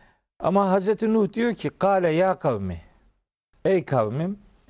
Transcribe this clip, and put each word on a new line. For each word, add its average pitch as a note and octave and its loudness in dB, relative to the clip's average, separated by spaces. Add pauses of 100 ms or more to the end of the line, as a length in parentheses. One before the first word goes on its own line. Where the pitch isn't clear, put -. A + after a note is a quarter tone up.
(400)
Ama F#3+ 0
Hazreti G#3 0
Nuh G#3+ 0
diyor A#3 -2
ki, - -6
"Kale F#3+ 0
ya F3+ 2
kavmi, G2 -4 (840)
ey F3+ 2
kavmim, C3+ -2 (300)